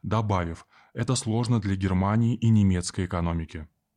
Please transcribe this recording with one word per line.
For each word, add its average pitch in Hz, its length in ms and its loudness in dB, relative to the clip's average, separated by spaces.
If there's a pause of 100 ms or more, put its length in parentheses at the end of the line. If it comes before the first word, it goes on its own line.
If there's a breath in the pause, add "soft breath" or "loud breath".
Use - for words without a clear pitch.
добавив: 98 640 -2 (280 soft breath)
«Это 117 220 -2
сложно 117 440 0
для 98 160 -2
Германии 98 600 2
и 113 120 0
немецкой 95 580 2
экономики». 85 640 -4 (300)